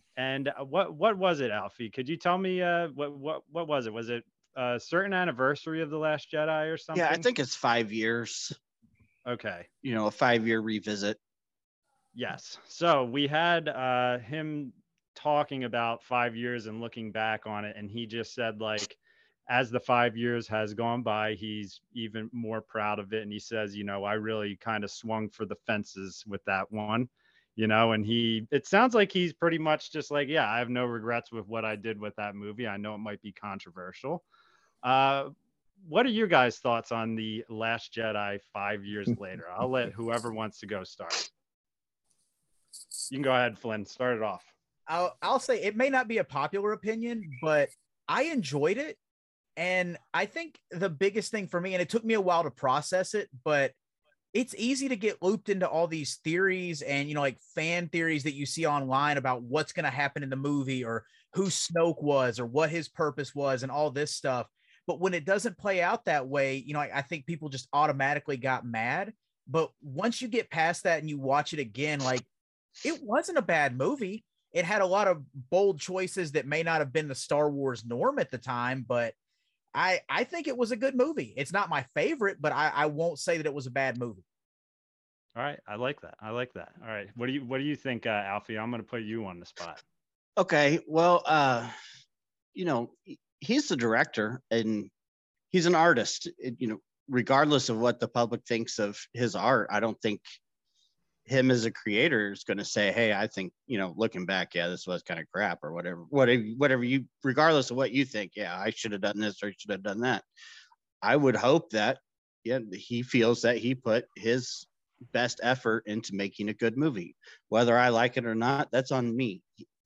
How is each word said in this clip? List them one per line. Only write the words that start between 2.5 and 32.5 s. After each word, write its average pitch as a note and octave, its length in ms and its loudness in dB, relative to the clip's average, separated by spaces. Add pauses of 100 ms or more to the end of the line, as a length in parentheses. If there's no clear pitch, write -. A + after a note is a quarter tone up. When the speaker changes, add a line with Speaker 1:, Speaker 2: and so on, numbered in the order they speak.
Speaker 1:
uh, E3+ 280 2
what, C#3+ 280 -6
what, C#3 320 -6
what D#3+ 180 -6
was C#3 200 0
it? G#2+ 60 -6
Was A#2 160 -6
it A#2+ 160 -4 (300)
a B2 240 0
certain F#3+ 340 0
anniversary D#3+ 680 0
of D#3 80 -4
The D#3 100 -6
Last D3+ 320 -2
Jedi D#3 420 0
or D#3+ 40 -6
something? D#3+ 240 -2
Speaker 2:
Yeah, D#3+ 80 4
I D#3+ 80 4
think A#3 220 0
it's C3 160 -2
five A#2+ 360 2
years. A2+ 640 -2 (720)
Speaker 1:
Okay. G#2+ 440 -8 (120)
Speaker 2:
You C3 120 -4
know, G#2+ 140 2
a G#2 40 2
five-year A2+ 500 2
revisit. G#2+ 580 -4 (920)
Speaker 1:
Yes. A2+ 440 -10 (100)
So D#3 380 4
we C#3 220 0
had, E3 420 2
uh, B2 500 0
him D3 540 -8 (420)
talking D3 480 0
about A#2 400 -2
five A#2+ 320 0
years A#2+ 300 -6
and A2 160 -10
looking A2+ 300 -10
back A2 340 -2
on G#2 200 -6
it, G#2 120 -10
and G#2 120 -12
he A#2 160 -8
just A2 280 -8
said, A2+ 280 -4
like, G#2+ 360 -4 (520)
as B2+ 220 2
the A#2+ 80 0
five A#2+ 380 4
years A#2+ 300 -2
has G#2+ 260 -2
gone A#2 300 -2
by, G#2+ 300 0
he's G#2+ 480 -10 (120)
even A2+ 380 -8
more A2+ 300 -6
proud G#2+ 380 -4
of G2+ 140 -8
it. A2 100 -2
And G#2 80 -10
he G#2 80 -8
says, G#2+ 360 -6
you G#2 80 -8
know, G2+ 200 -4
"I G2+ 100 -2
really G#2+ 440 -4
kind G#2+ 260 -4
of G2 80 -8
swung A2 380 -4
for - 160 -8
the G2+ 100 -8
fences G2 720 -6
with G2 180 -8
that G2 260 -2
one," G#2+ 380 -2 (460)
you A2 120 0
know, A2+ 260 6
and G#2+ 120 0
he, A2+ 460 0
it C#3 160 0
sounds A3+ 260 6
like G3+ 180 4
he's F3+ 220 0
pretty E3+ 240 0
much D#3 340 0
just D3+ 200 -6
like, D3 180 2
"Yeah, C#3+ 220 2
I A#2 80 2
have A#2+ 100 -2
no B2 160 0
regrets A#2 460 -4
with A2 160 -8
what A2 180 -4
I G#2+ 100 -2
did G#2 240 -6
with G#2 180 -8
that G#2 180 -6
movie. G#2 320 -8